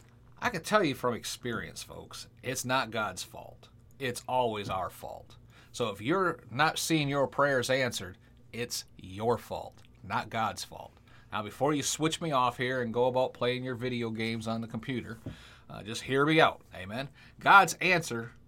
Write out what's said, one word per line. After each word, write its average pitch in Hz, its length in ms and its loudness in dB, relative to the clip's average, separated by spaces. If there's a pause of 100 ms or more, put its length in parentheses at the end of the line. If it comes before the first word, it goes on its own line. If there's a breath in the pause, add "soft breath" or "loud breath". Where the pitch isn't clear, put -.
(400 soft breath)
I 233 100 -2
can 175 120 -4
tell 208 220 4
you 135 100 2
from 120 200 0
experience, 101 680 -8
folks, - 460 -16 (160)
it's 127 200 -4
not 127 280 0
God's 104 320 -4
fault. - 440 -18 (300)
It's 123 300 -6
always 110 420 0
our 92 200 -4
fault. - 440 -16 (380 loud breath)
So 113 180 -4
if 98 100 -10
you're 170 400 0 (100)
not 143 280 0
seeing 156 280 2
your 139 200 2
prayers 139 420 2
answered, 120 480 0 (340 soft breath)
it's - 360 -8 (100)
your 110 400 -2
fault, - 460 -10 (200)
not 110 280 -4
God's 110 340 -2
fault. - 300 -16 (360 soft breath)
Now, 104 120 -2
before 135 320 0
you 139 80 0
switch 160 400 0
me 160 100 -2
off 127 240 4
here 127 240 0
and 113 140 -2
go 123 140 4
about 127 260 2
playing 127 280 0
your 131 120 -4
video 120 340 -4
games 113 400 -4
on 113 140 -2
the 113 40 -8
computer, 113 520 -6 (500 loud breath)
uh, 104 140 -14
just 110 180 -8
hear 135 240 2
me 156 160 6
out. - 220 4 (120)
Amen. 104 360 -8 (300 loud breath)
God's 185 420 10
answer 135 500 2 (160)